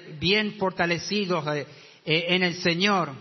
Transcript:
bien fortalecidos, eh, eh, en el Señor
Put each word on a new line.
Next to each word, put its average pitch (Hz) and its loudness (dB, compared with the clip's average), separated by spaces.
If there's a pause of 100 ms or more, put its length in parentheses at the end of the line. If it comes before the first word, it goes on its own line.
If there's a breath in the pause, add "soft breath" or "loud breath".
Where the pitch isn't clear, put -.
(180)
bien 202 0
fortalecidos, 180 0
eh, 147 -2 (380 loud breath)
eh, 170 2
en 185 4
el 175 2
Señor 175 2